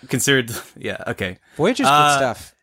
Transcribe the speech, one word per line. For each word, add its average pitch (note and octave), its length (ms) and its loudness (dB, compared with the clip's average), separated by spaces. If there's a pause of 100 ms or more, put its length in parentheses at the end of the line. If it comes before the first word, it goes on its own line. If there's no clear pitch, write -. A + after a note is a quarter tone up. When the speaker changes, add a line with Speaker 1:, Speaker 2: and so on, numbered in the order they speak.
Speaker 1:
considered, C3 400 0 (160)
<laughs> - 120 -20
yeah, G2+ 200 -8 (100)
okay. F#2+ 300 -6 (200)
Speaker 2:
Voyager's A3 300 0
Speaker 1:
Uh, D3 260 6
Speaker 2:
good C#3 40 2
stuff. B2+ 460 -4